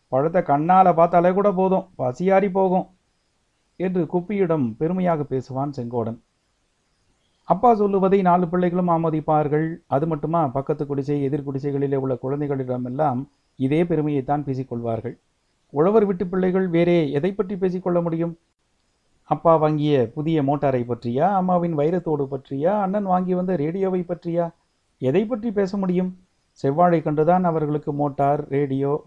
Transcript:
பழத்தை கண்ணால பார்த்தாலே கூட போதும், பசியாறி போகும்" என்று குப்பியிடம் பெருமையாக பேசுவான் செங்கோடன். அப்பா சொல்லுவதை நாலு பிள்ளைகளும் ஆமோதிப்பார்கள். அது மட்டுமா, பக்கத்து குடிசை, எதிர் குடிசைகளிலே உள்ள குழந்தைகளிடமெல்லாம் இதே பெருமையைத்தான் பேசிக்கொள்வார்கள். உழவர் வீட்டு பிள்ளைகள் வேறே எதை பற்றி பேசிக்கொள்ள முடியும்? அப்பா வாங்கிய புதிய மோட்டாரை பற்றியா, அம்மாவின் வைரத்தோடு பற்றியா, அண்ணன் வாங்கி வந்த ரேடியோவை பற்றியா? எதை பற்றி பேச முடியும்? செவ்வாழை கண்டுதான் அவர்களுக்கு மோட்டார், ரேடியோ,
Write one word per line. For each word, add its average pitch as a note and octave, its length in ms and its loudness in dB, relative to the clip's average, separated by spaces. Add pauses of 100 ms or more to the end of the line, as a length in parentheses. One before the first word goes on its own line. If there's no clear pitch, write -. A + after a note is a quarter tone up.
பழத்தை E3 340 0
கண்ணால F3 520 4
பார்த்தாலே F3 400 4
கூட G3+ 180 2
போதும், F#3 340 0 (120)
பசியாறி F#3 540 0
போகும்" F#3 360 0 (920)
என்று F3+ 240 -2
குப்பியிடம் E3 720 -2
பெருமையாக E3+ 460 0
பேசுவான் C3+ 540 -6
செங்கோடன். A#2+ 420 -6 (1300)
அப்பா A3 280 4
சொல்லுவதை G3 460 2
நாலு F3+ 260 2
பிள்ளைகளும் F3+ 420 0
ஆமோதிப்பார்கள். D#3 840 0 (120)
அது C#3+ 200 0
மட்டுமா, D#3 400 -2
பக்கத்து C#3+ 380 -4
குடிசை, C#3 380 -2
எதிர் C#3 240 -2
குடிசைகளிலே C#3 480 -2
உள்ள C3+ 180 -2
குழந்தைகளிடமெல்லாம் C3 1080 -4 (340)
இதே C#3+ 280 0
பெருமையைத்தான் D3 600 -2
பேசிக்கொள்வார்கள். A#2+ 720 -6 (540)
உழவர் G3+ 360 4
வீட்டு G3 220 -2
பிள்ளைகள் F#3 400 0
வேறே E3+ 440 2
எதை D#3+ 220 -2
பற்றி G3 240 -4
பேசிக்கொள்ள F3+ 440 0
முடியும்? E3 360 -2 (840)
அப்பா D#3+ 320 2
வாங்கிய D3 580 2
புதிய D#3 300 0
மோட்டாரை C#3 400 0
பற்றியா, A#2+ 480 -2
அம்மாவின் F3+ 460 0
வைரத்தோடு D#3 540 0
பற்றியா, C#3 480 -2
அண்ணன் G3+ 240 -2
வாங்கி F#3 300 0
வந்த F#3 220 -2
ரேடியோவை F3+ 460 -2
பற்றியா? E3+ 500 -4 (460)
எதை D3 280 0
பற்றி A3+ 260 -4
பேச G3 260 -2
முடியும்? F#3 400 -2 (340)
செவ்வாழை E3 500 2
கண்டுதான் D#3+ 420 2
அவர்களுக்கு D3+ 500 -2
மோட்டார், C#3+ 540 0
ரேடியோ, C#3 600 -2